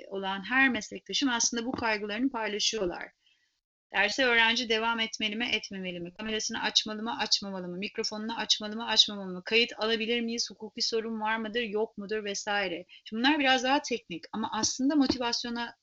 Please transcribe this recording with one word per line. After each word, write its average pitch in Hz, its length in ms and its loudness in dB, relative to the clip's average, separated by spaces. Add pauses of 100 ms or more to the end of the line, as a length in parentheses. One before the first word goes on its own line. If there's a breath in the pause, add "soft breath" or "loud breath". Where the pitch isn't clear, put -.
olan 196 420 -6
her 262 200 6
meslektaşım 214 600 -2
aslında 233 360 0
bu 262 60 -4
kaygılarını 214 580 0
paylaşıyorlar. 208 840 -2 (840)
Derse 208 300 2
öğrenci 233 460 6
devam 226 300 2
etmeli 220 360 -2
mi, 240 180 -2
etmemeli 190 460 -4
mi? 175 140 -10
Kamerasını 220 500 -4
açmalı 214 400 0
mı, 233 160 -4
açmamalı 196 480 -2
mı? 175 100 -8
Mikrofonunu 214 600 -6
açmalı 214 380 -2
mı, 233 120 -8
açmamalı 202 460 2
mı? 180 120 -8
Kayıt 233 320 4
alabilir 220 440 0
miyiz? 233 280 -4
Hukuki 214 320 -10
sorun 220 400 -2
var 220 160 0
mıdır, 220 240 -2
yok 214 360 -2
mudur 208 260 -4
vesaire. 196 600 -2 (180 loud breath)
Şimdi 220 160 -6
bunlar 285 200 6
biraz 262 240 4
daha 277 180 4
teknik 185 500 -6
ama 220 220 -4
aslında 262 420 2
motivasyona 240 880 0